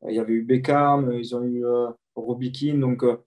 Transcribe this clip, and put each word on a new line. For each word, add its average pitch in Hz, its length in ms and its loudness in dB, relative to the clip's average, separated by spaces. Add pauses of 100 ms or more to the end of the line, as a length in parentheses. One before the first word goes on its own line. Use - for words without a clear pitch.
il 110 80 -2
y - 20 0
avait 113 140 -2
eu 113 100 0
Beckham, 143 680 2
euh, 120 80 -2
ils 117 180 -6
ont 120 80 -4
eu, 123 200 -2
euh, 120 220 2 (300)
Robbie 123 360 -4
Keane, 143 280 0
donc, 127 220 0
euh, 120 140 4 (100)